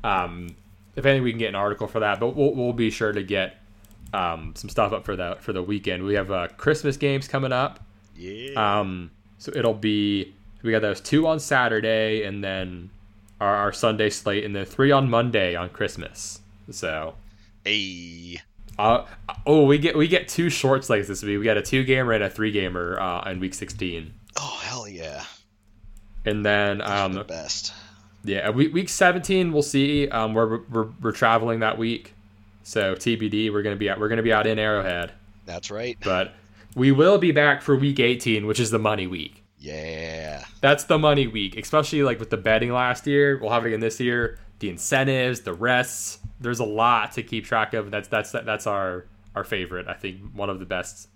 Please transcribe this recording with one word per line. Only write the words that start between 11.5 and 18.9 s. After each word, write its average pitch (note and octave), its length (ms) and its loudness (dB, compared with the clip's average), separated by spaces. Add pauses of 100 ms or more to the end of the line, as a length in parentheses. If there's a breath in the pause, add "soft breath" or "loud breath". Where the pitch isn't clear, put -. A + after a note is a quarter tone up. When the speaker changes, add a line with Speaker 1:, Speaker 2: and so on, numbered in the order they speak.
Speaker 1:
and G2+ 200 -6
then F#2 460 -6 (500)
our, G2+ 160 4
our G2+ 180 2
Sunday A2 360 2
slate, G#2 340 -2
and G#2 120 -6
then G2 100 -4
three C3+ 240 2
on C#3 180 6
Monday A#2 480 2
on F2 140 -4
Christmas. - 720 -8 (300)
So. D#2+ 420 -6 (500 soft breath)
Speaker 2:
Hey. F2 800 -6 (380)
Speaker 1:
Uh, A2 260 4 (400 loud breath)